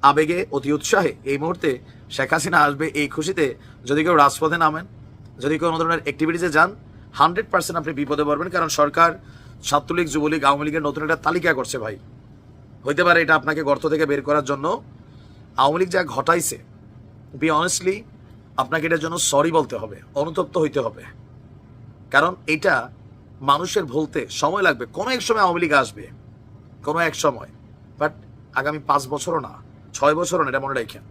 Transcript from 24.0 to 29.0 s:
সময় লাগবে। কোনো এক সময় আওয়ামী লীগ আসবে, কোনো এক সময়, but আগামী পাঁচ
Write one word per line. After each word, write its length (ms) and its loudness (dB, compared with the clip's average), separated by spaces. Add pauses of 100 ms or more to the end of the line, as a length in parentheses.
সময় 320 -2
লাগবে। 240 2
কোনো 240 -6
এক 120 -2
সময় 200 0
আওয়ামী 200 2
লীগ 100 0
আসবে, 360 0 (760)
কোনো 160 -2
এক 160 0
সময়, 320 -2 (520)
but 100 0 (460)
আগামী 320 -4
পাঁচ 200 0